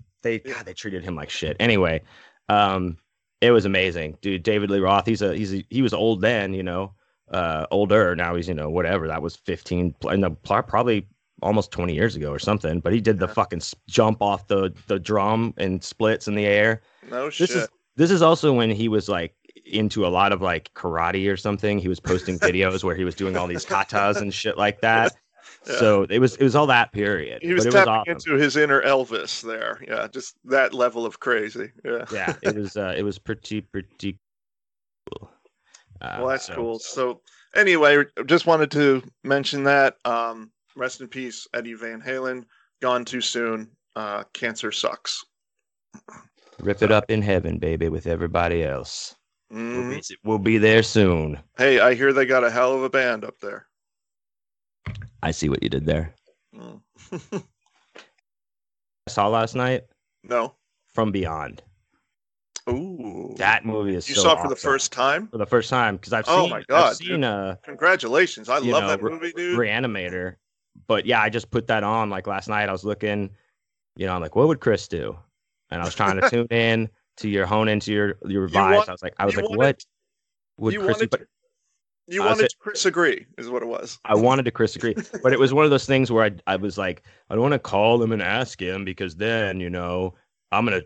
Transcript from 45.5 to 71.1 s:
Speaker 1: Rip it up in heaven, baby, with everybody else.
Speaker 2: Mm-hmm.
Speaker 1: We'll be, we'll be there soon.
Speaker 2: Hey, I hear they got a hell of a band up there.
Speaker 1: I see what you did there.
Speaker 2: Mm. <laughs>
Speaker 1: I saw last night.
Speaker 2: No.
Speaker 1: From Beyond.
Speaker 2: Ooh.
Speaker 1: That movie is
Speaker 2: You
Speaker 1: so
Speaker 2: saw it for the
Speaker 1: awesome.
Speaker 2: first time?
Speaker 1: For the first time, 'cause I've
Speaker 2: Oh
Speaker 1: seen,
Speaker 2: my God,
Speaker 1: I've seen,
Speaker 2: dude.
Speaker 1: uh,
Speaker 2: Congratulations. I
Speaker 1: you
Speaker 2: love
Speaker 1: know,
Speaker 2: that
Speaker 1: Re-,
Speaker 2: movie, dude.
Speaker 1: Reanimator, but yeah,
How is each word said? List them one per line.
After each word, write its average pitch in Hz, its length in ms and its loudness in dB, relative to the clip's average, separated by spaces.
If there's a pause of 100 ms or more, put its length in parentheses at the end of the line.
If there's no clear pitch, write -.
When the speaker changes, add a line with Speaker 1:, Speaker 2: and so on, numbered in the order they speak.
Speaker 1:
Rip 98 220 -2
it 110 100 4
up 104 180 4
in 107 120 0
heaven, 85 360 0
baby, 82 300 -2
with 82 180 -4
everybody 85 580 -2
else. 65 500 -8 (380)
Speaker 2:
Mm-hmm. 120 360 -8
Speaker 1:
We'll 123 100 -8
be, 95 40 -16 (220)
we'll 107 140 0
be 110 200 2
there 110 240 8
soon. 85 560 4 (180)
Speaker 2:
Hey, 131 240 6
I 123 140 8
hear 135 180 2
they 135 140 4
got 127 180 4
a 120 60 4
hell 127 240 2
of 131 80 -2
a 131 80 -4
band 123 340 0
up - 160 -14
there. 101 260 -14 (1600)
Speaker 1:
I 80 80 -2
see 80 180 -2
what 67 140 0
you - 60 -2
did 71 180 -4
there. 78 280 -2 (400)
Speaker 2:
Mm. - 260 -20 (300)
<laughs> 180 320 -10 (1600)
Speaker 1:
I - 40 -12
saw 101 180 2
last 113 260 0
night. 127 300 -2 (380)
Speaker 2:
No. 117 320 -4 (340)
Speaker 1:
From 110 240 -2
Beyond. 80 500 -6 (1080)
Speaker 2:
Ooh. 127 720 -8
Speaker 1:
That - 260 2
movie 107 300 -2
is 87 140 -6
Speaker 2:
You - 80 -6
Speaker 1:
so 101 60 2
Speaker 2:
saw 165 100 6
it 156 100 4
for - 60 -4
the 131 60 -2
Speaker 1:
awesome. 135 160 -2
Speaker 2:
first 135 220 0
time? 147 360 0
Speaker 1:
For 117 100 -8
the 104 80 -2
first 117 240 0
time, 113 280 0
'cause 98 140 -10
I've 110 160 0
Speaker 2:
Oh 180 140 4
Speaker 1:
seen, 143 80 0
Speaker 2:
my 107 180 -8
God, 143 220 4
Speaker 1:
I've - 60 -4
seen, 165 120 -12 (120)
Speaker 2:
dude. 135 40 0
Speaker 1:
uh, 98 400 -4
Speaker 2:
Congratulations. 147 840 0
I 131 100 2
Speaker 1:
you 123 140 0
Speaker 2:
love 151 120 2
Speaker 1:
know, - 40 -2
Speaker 2:
that 98 140 -2
Speaker 1:
Re-, 113 100 -2
Speaker 2:
movie, 165 200 -8
dude. 175 260 -4
Speaker 1:
Reanimator, 101 800 -4 (500)
but 104 200 2
yeah, 117 160 4